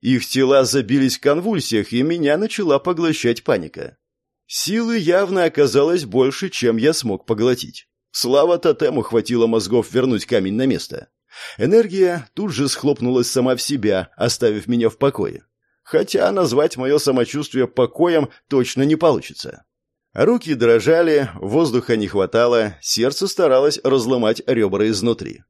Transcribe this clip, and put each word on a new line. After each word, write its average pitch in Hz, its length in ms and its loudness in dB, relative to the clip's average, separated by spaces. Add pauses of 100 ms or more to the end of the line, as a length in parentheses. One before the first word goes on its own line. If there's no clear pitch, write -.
Их 123 240 0
тела 135 380 4
забились 131 520 0
в - 40 -14
конвульсиях, 151 720 0
и 120 100 0
меня 156 340 0
начала 190 400 0
поглощать 156 680 -2
паника. - 520 -4 (500)
Силы 226 500 -4
явно 180 480 0
оказалось 147 580 2
больше, 131 460 0
чем 117 260 0
я 123 160 2
смог 107 340 -4
поглотить. 117 600 -2 (240)
Слава 143 460 2
тотему, 151 440 0
хватило 117 460 0
мозгов 113 460 0
вернуть 123 320 0
камень 98 300 0
на 123 100 0
место. - 420 -4 (500)
Энергия 180 760 2
тут 202 180 -6
же 135 160 -2
схлопнулась 123 640 -2
сама 127 240 0
в 123 60 -10
себя, 104 560 -2
оставив 107 500 -2
меня 120 220 0
в - 80 -14
покое. - 480 -4 (380)
Хотя - 500 0
назвать 151 420 0
мое 131 240 0
самочувствие 131 680 -2
покоем 151 640 0 (220)
точно 131 340 0
не 151 140 2
получится. 135 680 -2 (500)
Руки 175 400 0
дрожали, 135 840 2
воздуха 117 600 0
не 104 140 -2
хватало, 110 720 0
сердце 135 460 -2
старалось 143 580 2
разломать 120 600 0
ребра 107 420 2
изнутри. 110 600 -4